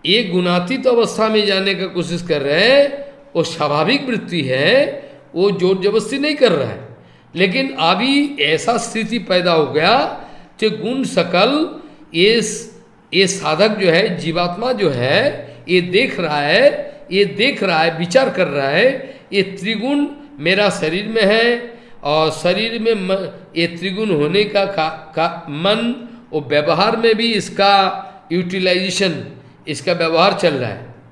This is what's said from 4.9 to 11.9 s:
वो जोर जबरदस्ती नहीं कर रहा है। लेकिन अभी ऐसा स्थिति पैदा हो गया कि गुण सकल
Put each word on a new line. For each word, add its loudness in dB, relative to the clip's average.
वो 2
जोर 0
जबरदस्ती 0
नहीं 0
कर 4
रहा -2
है। -14
लेकिन 0
अभी 0
ऐसा 0
स्थिति -4
पैदा 2
हो 4
गया 2
कि 2
गुण -4
सकल 0